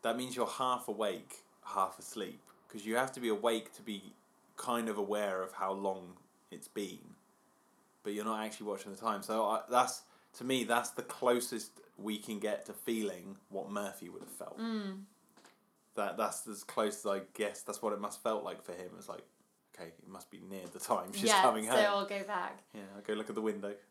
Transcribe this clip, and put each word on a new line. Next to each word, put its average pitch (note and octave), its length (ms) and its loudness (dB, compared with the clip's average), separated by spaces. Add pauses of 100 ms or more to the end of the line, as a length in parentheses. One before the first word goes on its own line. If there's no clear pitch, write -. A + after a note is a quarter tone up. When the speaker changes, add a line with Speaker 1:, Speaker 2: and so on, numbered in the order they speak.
Speaker 1:
that A#2 160 2
means B2+ 200 -4
you're A#2+ 100 4
half B2+ 420 2
awake, G2+ 540 -2 (220)
half - 340 2
asleep, - 420 -6 (300)
'cause G#2+ 160 -8
you A2 100 2
have C3+ 160 2
to C3+ 80 -8
be A#2+ 80 2
awake A2 460 2
to - 80 -18
be G2+ 320 -8 (420)
kind A#2 320 0
of G#2 80 0
aware G2+ 460 0
of F#2 100 -6
how G2 200 0
long F#2+ 440 -4 (340)
it's - 180 -12
been, - 460 -6 (880)
but G#2 120 -2
you're G#2 100 -2
not A2 180 0
actually G#2+ 260 -6
watching G2+ 220 -4
the G2 80 -10
time. G#2+ 240 0
So A2 220 2
I, G#2+ 240 4
that's, B2 320 6 (380)
to B2 60 -6
me, B2+ 200 2
that's A#2+ 280 4
the A#2+ 100 -4
closest A#2+ 720 2 (260)
we G#2 180 -2
can G#2+ 220 -6
get G#2 280 0
to G#2+ 60 -10
feeling G2 640 -2 (140)
what G2 200 -6
Murphy G2+ 380 -4
would F2 140 -12
have - 100 -14
felt. - 260 -10
Speaker 2:
Mm. G#3 440 -4 (960)
Speaker 1:
That, G2+ 200 -2
that's G#2+ 320 -2
as G2+ 160 -8
close G#2+ 360 0
as - 60 -4
I G2 140 2 (140)
guess, G#2 260 -2
that's - 220 -6
what G#2+ 100 2
it G2 80 -2
must G2+ 220 -6
felt A2 220 2
like F2+ 180 -6
for F2+ 100 -10
him. F2+ 240 -8
It's - 120 -16
like, - 160 -10 (500)
"Okay, E2+ 140 -12
it - 200 -20
must F#2 220 -14
be F2+ 80 -16
near F#2 340 -10
the F3+ 60 -10
time - 340 0
she's G3+ 120 0
Speaker 2:
Yeah, G#3 180 10
Speaker 1:
coming A2 220 6
Speaker 2:
so A2+ 80 2
Speaker 1:
home." G#3+ 140 8
Speaker 2:
I'll G3+ 200 4
go G3 160 -4
back. G3 400 -4 (100)
Speaker 1:
Yeah, - 100 -10 (120)
I'll G3+ 80 -12
go G#2+ 120 0
look G#2+ 140 -4
at A2 60 -4
the G#2+ 80 0
window. G2+ 320 0 (160)